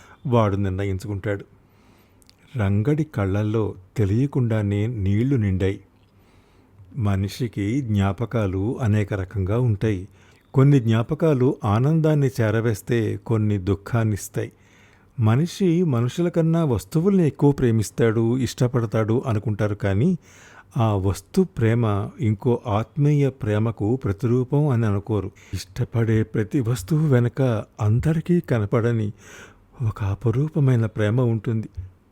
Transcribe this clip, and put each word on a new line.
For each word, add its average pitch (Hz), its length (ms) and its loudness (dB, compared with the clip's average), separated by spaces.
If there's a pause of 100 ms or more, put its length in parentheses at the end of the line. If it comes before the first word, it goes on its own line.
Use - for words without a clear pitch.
(260)
వాడు 110 300 2
నిర్ణయించుకుంటాడు. 98 880 -4 (1120)
రంగడి 107 460 0
కళ్ళల్లో 104 720 -2 (220)
తెలియకుండానే 110 920 0
నీళ్లు 113 500 0
నిండాయి. 98 440 0 (1160)
మనిషికి 104 880 -2
జ్ఞాపకాలు 101 1000 -2
అనేక 107 320 0
రకంగా 98 480 -2
ఉంటాయి. 107 480 -2 (460)
కొన్ని 139 260 6
జ్ఞాపకాలు 123 840 2
ఆనందాన్ని 143 680 2 (100)
చేరవేస్తే, 110 840 0
కొన్ని 107 320 0
దుఃఖాన్నిస్తాయి. 107 960 -2 (680)
మనిషి 165 640 2
మనుషుల 127 440 0
కన్నా 165 360 0
వస్తువుల్ని 160 640 2
ఎక్కువ 143 260 2
ప్రేమిస్తాడు, 113 840 0
ఇష్టపడతాడు 117 880 0
అనుకుంటారు. 107 480 -2
కానీ 101 440 0 (580)
ఆ 113 180 2
వస్తు 98 480 0
ప్రేమ 113 680 0 (100)
ఇంకో 117 460 0
ఆత్మీయ 139 640 0
ప్రేమకు 107 680 -2
ప్రతిరూపం 127 720 0
అని 117 180 0
అనుకోరు. 101 440 -2 (240)
ఇష్టపడే 113 680 -2
ప్రతి 110 380 -4
వస్తువు 127 460 -2
వెనక 120 580 2 (160)
అందరికీ 151 600 2
కనపడని 113 720 0 (760)
ఒక 104 180 -4
అపరూపమైన 123 800 0
ప్రేమ 107 340 0
ఉంటుంది. 113 480 -2 (440)